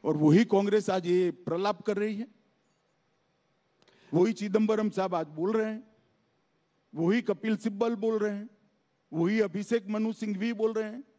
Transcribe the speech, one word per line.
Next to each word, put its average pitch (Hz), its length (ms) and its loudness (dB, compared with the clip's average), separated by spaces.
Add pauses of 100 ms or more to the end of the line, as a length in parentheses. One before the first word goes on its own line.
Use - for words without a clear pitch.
और 151 120 0
वही 151 280 8
कांग्रेस 202 460 2
आज 185 160 -2
ये 180 240 2
प्रलाप 190 520 -4
कर 208 140 -2
रही 208 200 -4
है, 233 120 -10 (1900)
वही 185 180 4
चिदंबरम 214 580 0
साहब 190 240 -2
आज 160 120 -2
बोल 156 260 -4
रहे 220 200 -2
हैं, - 200 -14 (1000)
वही 180 280 2
कपिल 214 340 -2
सिब्बल 226 380 -2
बोल 220 240 -2
रहे 208 180 -2
हैं, 208 140 -12 (600)
वही 180 280 0
अभिषेक 202 480 -2
मनु 214 240 -2
सिंघवी 214 400 -4
बोल 220 200 0
रहे 214 180 -4
हैं। 247 140 -14 (140)